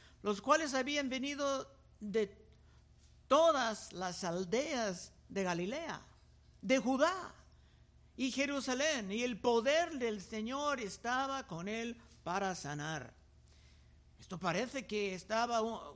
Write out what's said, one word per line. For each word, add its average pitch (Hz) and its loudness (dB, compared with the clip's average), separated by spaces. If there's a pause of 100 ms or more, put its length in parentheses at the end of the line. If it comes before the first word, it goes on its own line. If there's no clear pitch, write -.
(240)
los 208 0
cuales 294 2
habían 269 0
venido 277 -2 (320)
de 208 0 (1000)
todas 277 4
las 180 -4
aldeas 190 -2 (160)
de 196 -2
Galilea, 185 -2 (560)
de 254 4
Judá 294 2 (840)
y 254 0
Jerusalén, 269 0
y 226 -2
el 247 -2
poder 277 4
del 220 -2
Señor 254 -2
estaba 254 -2
con 170 -6
él 233 -4 (260)
para 185 0
sanar. 147 -6 (1040)
Esto - -12
parece 196 -2
que 202 -2
estaba 226 0
u-, 220 -4